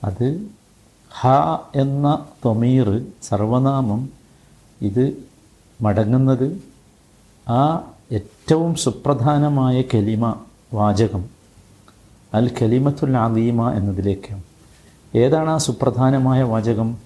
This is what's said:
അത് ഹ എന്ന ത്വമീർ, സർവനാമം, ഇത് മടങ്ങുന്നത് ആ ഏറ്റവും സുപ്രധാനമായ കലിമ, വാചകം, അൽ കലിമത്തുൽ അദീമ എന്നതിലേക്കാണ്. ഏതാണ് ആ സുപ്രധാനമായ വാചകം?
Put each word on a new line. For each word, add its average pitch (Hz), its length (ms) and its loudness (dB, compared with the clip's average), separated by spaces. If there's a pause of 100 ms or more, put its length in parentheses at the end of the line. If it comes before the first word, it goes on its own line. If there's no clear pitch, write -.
അത് 104 260 -2 (840)
ഹ - 200 2 (440)
എന്ന 139 320 0 (280)
ത്വമീർ, 120 520 2 (340)
സർവനാമം, 120 800 0 (800)
ഇത് 104 240 0 (760)
മടങ്ങുന്നത് 120 680 2 (1000)
ആ 120 160 2 (480)
ഏറ്റവും 160 640 -2
സുപ്രധാനമായ 139 1040 0
കലിമ, 110 420 0 (500)
വാചകം, 104 500 0 (1080)
അൽ 117 220 2
കലിമത്തുൽ 131 640 0
അദീമ 113 540 0
എന്നതിലേക്കാണ്. 98 720 -4 (720)
ഏതാണ് 156 380 2
ആ 160 60 0
സുപ്രധാനമായ 131 880 0
വാചകം? 113 460 0 (160)